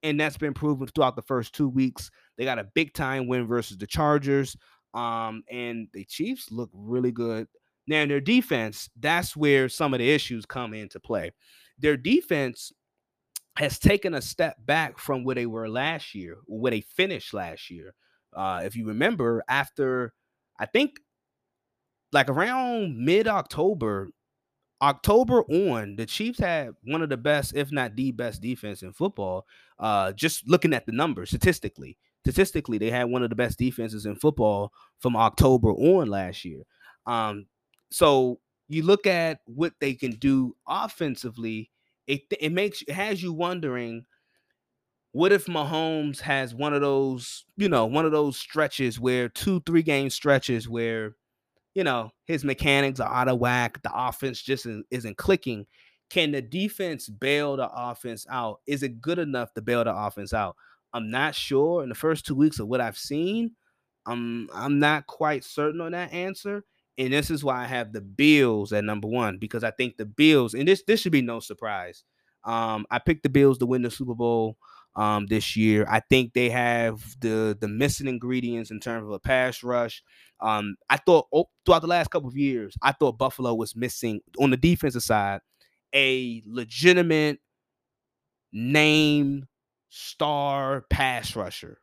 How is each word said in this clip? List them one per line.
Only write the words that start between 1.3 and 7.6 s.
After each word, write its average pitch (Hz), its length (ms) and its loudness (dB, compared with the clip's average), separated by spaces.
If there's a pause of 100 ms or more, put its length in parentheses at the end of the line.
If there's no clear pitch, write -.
two 143 140 0
weeks. 131 420 -2 (260)
They 123 80 -4
got 127 140 -2
a 101 160 -8
big-time 135 520 -2
win 123 200 0
versus 110 320 -2
the 101 80 -10
Chargers. 139 720 0 (380)
Um, 113 560 -4
and 117 420 -8
the 101 120 -14
Chiefs - 460 -8
look 113 220 -8
really 120 400 -2
good. 113 360 -4 (380)